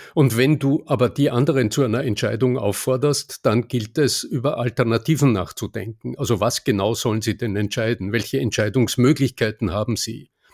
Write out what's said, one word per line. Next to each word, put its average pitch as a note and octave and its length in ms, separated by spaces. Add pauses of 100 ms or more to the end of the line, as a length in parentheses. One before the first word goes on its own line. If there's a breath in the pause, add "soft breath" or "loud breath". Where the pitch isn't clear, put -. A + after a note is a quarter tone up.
(140 loud breath)
Und C3+ 220
wenn C#3 240
du C#3 260
aber B2 220
die C#3 220
anderen B2 420
zu C#3+ 100
einer A#2 220
Entscheidung A#2 520
aufforderst, B2+ 880
dann A#2+ 240
gilt A#2 300
es, C#3 240
über B2+ 360
Alternativen B2 760
nachzudenken. A2 840
Also A#2+ 220
was - 240
genau G#2 300
sollen A2 260
sie A2 160
denn G#2+ 200
entscheiden? G#2+ 560
Welche A#2 280
Entscheidungsmöglichkeiten A#2 1300
haben G#2+ 240
sie? - 340 (240 loud breath)